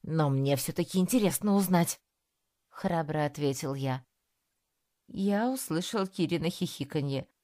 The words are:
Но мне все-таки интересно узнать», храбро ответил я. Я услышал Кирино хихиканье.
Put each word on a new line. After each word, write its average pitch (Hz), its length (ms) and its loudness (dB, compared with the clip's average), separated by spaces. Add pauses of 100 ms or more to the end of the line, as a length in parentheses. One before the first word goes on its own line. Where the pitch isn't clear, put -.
Но 156 280 2
мне 135 260 2
все-таки 170 420 -2
интересно 196 580 2
узнать», 180 440 2 (720)
храбро 156 560 -2
ответил 143 480 -2
я. 131 280 -4 (1040)
Я 202 420 0
услышал 190 560 -2
Кирино 165 440 0
хихиканье. 147 800 -4 (160)